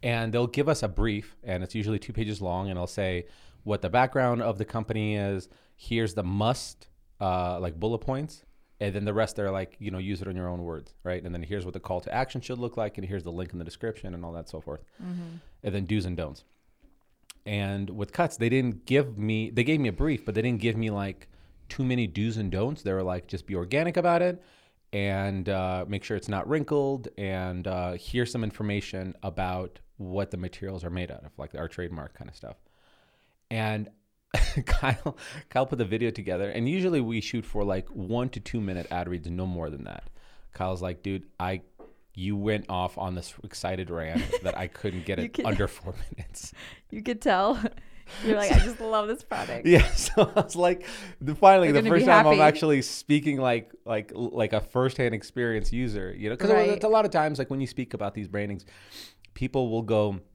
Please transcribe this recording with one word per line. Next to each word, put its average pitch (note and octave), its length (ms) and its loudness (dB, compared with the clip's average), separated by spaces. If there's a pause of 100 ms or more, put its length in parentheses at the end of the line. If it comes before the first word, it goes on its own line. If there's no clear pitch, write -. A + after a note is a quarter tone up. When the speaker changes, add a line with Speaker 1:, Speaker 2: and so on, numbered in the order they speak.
Speaker 1:
And A#2 280 0
they'll A#2+ 140 2
give C#3 220 0
us D3 160 0
a G#2 40 -2
brief, G#2+ 540 -2
and F#2 220 -4
it's - 100 -10
usually G#2+ 240 0
two - 140 -10
pages G#2 280 -4
long, F#2 300 -4
and F2+ 80 -4
I'll F2 80 -2
say F#2 400 -4 (380)
what G#2 180 -2
the F#2 80 -2
background B2 520 2
of G#2 160 -2
the G#2+ 60 -2
company G#2+ 520 -2
is. G2+ 320 -2 (280)
Here's A2+ 380 -2
the G#2 80 -2
must, G2+ 640 -2 (340)
uh, F2+ 380 -2
like, E2+ 220 -6
bullet A2+ 180 0
points. C3+ 460 -6 (340)
And G2+ 160 -2
then G2+ 100 -2
the G#2 100 -2
rest A2 260 0
are, G2+ 100 0
like, F#2+ 300 -4
you G2+ 100 -6
know, F#2 80 -6
use F#2+ 240 -4
it F#2 60 -6
in F#2 80 -6
your F2+ 120 -4
own F2 140 -6
words, D#2+ 400 -10
right? F2+ 220 -4
And F2 100 -6
then F2 80 -6
here's F#2 220 -6
what F2+ 100 -10
the F#2 60 -8
call F2+ 220 -4
to - 120 -8
action C3 260 -4
should B2 200 -10
look A#2+ 160 -6
like, G#2+ 200 -4
and G2 80 -8
here's F#2 200 -6
the E2+ 80 -8
link F2 200 -8
in F2 60 -10
the E2 60 -10
description F#2+ 500 -10
and E2+ 100 -10
all E2+ 100 -10
that E2+ 140 -12
so D#2 120 -12
forth. D2+ 240 -12 (180)
Speaker 2:
Mm-hmm. F3 360 -10 (260)
Speaker 1:
And F#2+ 100 -4
then G2 100 -2
do's G#2 200 0
and F2+ 120 -4
don'ts. D2+ 280 -8 (1000)
And G2 440 -2
with G2+ 220 -6
cuts, E3+ 240 0
they A2+ 120 0
didn't B2 380 0
give B2+ 320 2
me, A2 320 -2
they A#2 140 2
gave D3+ 160 2
me B2+ 80 2
a G2 40 -2
brief, C#3+ 320 0
but G#2+ 100 -4
they A2 80 0
didn't A#2 200 0
give A2 140 0
me, A2 140 -2
like, G2 380 -6 (400)
too - 160 -4
many B2 220 2
do's G#2+ 300 -2
and G2+ 140 -2
don'ts. A2 320 -2
They G2 100 -2
were F#2+ 100 0
like, F2+ 240 -4
"Just - 200 -8
be G2 80 -6
organic C3+ 420 2
about E3+ 260 6
it F3+ 200 0 (500)
and, G2 560 0
uh, F#2 400 -2
make G2+ 160 -4
sure G#2+ 120 -4
it's - 120 -6
not G2 200 -2
wrinkled, C#3 600 0 (100)
and, F#2 480 -4
uh, F2+ 320 -2
here's A#2+ 320 -2
some A#2 140 -4
information G2+ 800 -4
about F#2 580 -6 (180)
what F#2+ 320 -4
the F#2+ 60 -8
materials F#2 480 -8
are E2+ 60 -6
made F2+ 200 -6
out - 140 -16
of," C#2+ 140 -18
like, - 160 -12
our D#2 140 -6
trademark E2+ 460 -10
kind - 160 -16
of - 60 -20
stuff. - 200 -16 (960)
And G#2+ 400 -2 (440)
<laughs> - 320 2
Kyle, - 500 2 (320)
Kyle C3+ 180 2
put C3+ 120 -4
the A#2 60 2
video A2 260 0
together, F#2+ 400 -2
and A#2 180 -2
usually F3+ 320 2
we A2+ 200 0
shoot A2 240 -4
for, G2+ 200 -2
like, F#2+ 240 -2
one A2+ 420 -4
to G#2+ 100 -10
two A#2 200 -6
minute F#2 300 -4
ad F2 180 -4
reads, E2+ 220 -6
no F2+ 160 -4
more E2+ 240 -4
than C#2 140 -12
that. G1+ 200 -12 (480)
Kyle's F#2 300 -2
like, F2+ 200 -6
"Dude, G2 220 -4 (160)
I, F#2 220 -2 (520)
you G2 220 -2
went G#2 320 0
off F#2 300 -2
on F#2 160 -4
this F2 280 -10
excited F#2 480 -6
rant E2 320 -4 (100)
Speaker 2:
<laughs> - 100 -4
Speaker 1:
that F#2 140 -2
I F2+ 120 -6
couldn't F#2 360 -6
get F#2+ 140 -2
Speaker 2:
You - 80 -2
Speaker 1:
it - 80 -10
Speaker 2:
can - 120 -2
Speaker 1:
under G2+ 220 2
four - 260 -10 (100)
<laughs> - 120 -10
minutes." - 360 -14 (380)
Speaker 2:
You G#3+ 120 -10
could A3+ 180 -2
tell. G#3 440 4
<laughs> - 600 -8
You're G#3+ 120 4
like, G3+ 160 2
"I - 80 12
just A#3 200 2
love A3 280 0
this B3 140 -4
product." - 440 -4
Speaker 1:
<laughs> E3+ 80 12
Yeah, - 180 10
so - 440 4
I G#3 60 6
was - 120 -2
like, F3+ 320 2 (340)
the, C#3+ 140 -2
finally, F#3 380 12
Speaker 2:
They're C#3+ 100 8
Speaker 1:
the C3 60 2
Speaker 2:
gonna E3 80 8
Speaker 1:
first G#3 100 8
Speaker 2:
be - 60 8
Speaker 1:
time F3+ 140 10
I'm D3+ 100 10
Speaker 2:
happy. D3+ 60 10
Speaker 1:
actually D3+ 400 6
speaking D3 580 0
like, A#2+ 320 2 (140)
like, G#2+ 280 -2
like A2 380 0
a G#2+ 80 2
firsthand B2+ 540 0
experience A2+ 580 0
user, G#2 440 -2
you G#2 120 -4
know? B2 80 -2
'Cause G3 140 2
Speaker 2:
Right. - 200 6
Speaker 1:
it's G#3 140 0
a G#3+ 40 4
lot A3 180 6
of - 40 0
times, D#3 280 2
like, C3 120 -2
when C3+ 120 -2
you C3 40 -2
speak - 280 -6
about G2+ 200 -4
these G2+ 140 -6
brandings, G2+ 360 -4 (680)
people B2+ 380 -2
will A2+ 120 0
go G#2 380 2 (140)